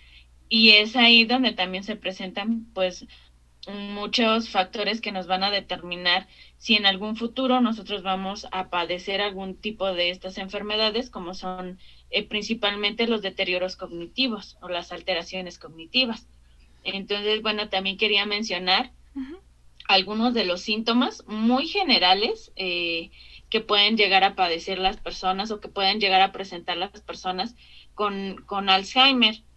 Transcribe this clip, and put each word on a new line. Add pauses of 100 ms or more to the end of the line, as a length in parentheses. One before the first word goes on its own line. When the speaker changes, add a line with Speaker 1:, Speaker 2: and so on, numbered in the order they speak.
(480)
Speaker 1:
y
es
ahí
donde
también
se
presentan,
pues, (600)
muchos
factores
que
nos
van
a
determinar (300)
si
en
algún
futuro
nosotros
vamos
a
padecer
algún
tipo
de
estas
enfermedades,
como
son, (320)
eh,
principalmente
los
deterioros
cognitivos
o
las
alteraciones
cognitivas. (560)
Entonces,
bueno,
también
quería
mencionar (220)
Speaker 2:
Ujú. (520)
Speaker 1:
algunos
de
los
síntomas
muy
generales,
eh, (400)
que
pueden
llegar
a
padecer
las
personas
o
que
pueden
llegar
a
presentar
las
personas (380)
con,
con
Alzheimer. (140)